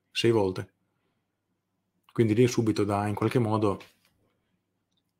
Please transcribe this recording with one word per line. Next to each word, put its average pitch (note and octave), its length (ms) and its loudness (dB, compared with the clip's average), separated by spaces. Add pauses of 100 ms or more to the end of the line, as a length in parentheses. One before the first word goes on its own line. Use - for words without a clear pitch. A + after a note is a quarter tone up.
(120)
sei A#2 200 0
volte. G2 420 -2 (1400)
Quindi G#2+ 240 2
lì B2 120 4
subito G#2+ 360 -2
da, G#2 240 -2
in G#2 80 -4
qualche A2+ 240 0
modo, G#2+ 400 0 (1400)